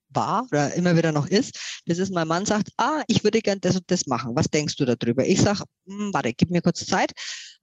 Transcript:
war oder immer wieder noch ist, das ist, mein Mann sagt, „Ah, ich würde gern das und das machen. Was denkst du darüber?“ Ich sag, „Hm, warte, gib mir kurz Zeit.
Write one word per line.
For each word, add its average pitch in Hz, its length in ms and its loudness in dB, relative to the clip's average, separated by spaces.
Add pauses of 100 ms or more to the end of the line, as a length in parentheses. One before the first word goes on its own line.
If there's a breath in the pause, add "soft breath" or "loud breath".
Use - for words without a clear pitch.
war 160 420 0
oder 147 220 2
immer 175 240 4
wieder 165 140 4
noch 147 160 0
ist, 214 300 0 (280 loud breath)
das 170 140 -2
ist, 190 120 -2
mein 170 160 -2
Mann 175 180 0
sagt, 208 320 0
„Ah, 277 300 0
ich - 160 0
würde 214 180 2
gern 196 200 -2
das 180 140 2
und 185 140 -4
das 180 180 0
machen. 120 280 -4
Was - 140 0
denkst 151 280 -2
du 147 80 0
darüber?“ 120 400 0
Ich - 160 4
sag, 208 200 2 (260)
„Hm, 202 260 -6
warte, 123 200 -2
gib - 160 0
mir 175 120 0
kurz - 240 0
Zeit. 220 280 0 (500 loud breath)